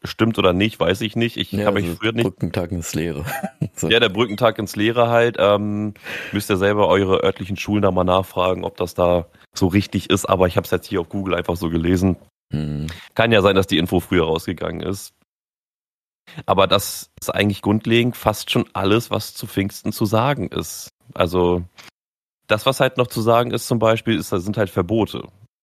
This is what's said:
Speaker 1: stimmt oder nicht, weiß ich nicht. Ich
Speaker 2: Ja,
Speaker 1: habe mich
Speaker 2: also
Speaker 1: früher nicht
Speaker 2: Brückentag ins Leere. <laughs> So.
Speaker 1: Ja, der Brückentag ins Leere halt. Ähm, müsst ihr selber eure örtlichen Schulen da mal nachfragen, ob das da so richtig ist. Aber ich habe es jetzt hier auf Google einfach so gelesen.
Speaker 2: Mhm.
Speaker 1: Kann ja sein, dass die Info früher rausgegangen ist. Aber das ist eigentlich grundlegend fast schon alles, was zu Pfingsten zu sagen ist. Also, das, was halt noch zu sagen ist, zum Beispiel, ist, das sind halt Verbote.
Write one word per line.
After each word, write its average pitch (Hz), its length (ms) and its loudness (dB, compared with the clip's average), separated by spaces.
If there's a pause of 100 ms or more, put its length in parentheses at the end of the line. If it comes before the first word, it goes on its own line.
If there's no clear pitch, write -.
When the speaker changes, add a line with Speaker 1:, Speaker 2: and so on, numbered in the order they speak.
Speaker 1:
stimmt 110 360 0
oder 95 120 6
nicht, 98 280 0
weiß 92 220 0
ich 110 140 -6
nicht. 117 220 -2
Ich - 140 -6
Speaker 2:
Ja, 104 160 0
Speaker 1:
habe 101 80 0
mich 101 100 0
Speaker 2:
also 85 120 -6
Speaker 1:
früher 110 140 -2
nicht 117 120 0
Speaker 2:
Brückentag 90 480 -4
ins 87 240 -6
Leere. 78 340 -4
<laughs> - 60 -8 (400)
So. 82 140 -2
Speaker 1:
Ja, 113 100 4
der 117 100 2
Brückentag 110 480 0
ins 104 180 -6
Leere 117 340 0
halt. 117 300 2
Ähm, 104 540 0 (400)
müsst 104 160 -4
ihr 98 80 2
selber 101 300 2
eure 95 360 4
örtlichen 95 320 -2
Schulen 104 280 0
da 98 80 4
mal 90 120 2
nachfragen, 92 600 0
ob 85 120 -8
das 90 200 -6
da 87 320 2 (260)
so 95 140 0
richtig 98 420 0
ist. 95 160 2
Aber 92 220 4
ich 87 100 0
habe 92 80 -2
es - 60 -4
jetzt 92 160 -2
hier 98 120 -2
auf 85 100 -6
Google 95 260 -2
einfach 87 200 -2
so 87 140 -4
gelesen. 87 460 2 (360)
Speaker 2:
Mhm. 73 360 -4 (260)
Speaker 1:
Kann 113 180 2
ja 104 120 6
sein, 98 120 6
dass 95 120 2
die 95 100 0
Info 85 220 2
früher 85 260 0
rausgegangen 82 560 -6
ist. - 320 -8 (1300)
Aber 95 220 2
das - 420 -2 (100)
ist - 100 -8
eigentlich 101 320 0
grundlegend 117 540 2
fast - 360 -2
schon 120 220 0
alles, 98 360 2
was 101 240 -4
zu - 140 -12
Pfingsten - 440 -4
zu - 140 -2
sagen 110 440 0
ist. - 400 -10 (240)
Also, 90 500 2 (840)
das, 107 180 0
was 135 140 0
halt 131 180 2
noch 123 100 0
zu - 140 -6
sagen 117 300 2
ist, 117 160 -6
zum 120 120 0
Beispiel, 113 380 2
ist, - 140 -6
das 92 120 -2
sind 101 140 -4
halt 104 120 0
Verbote. 101 540 -2 (400)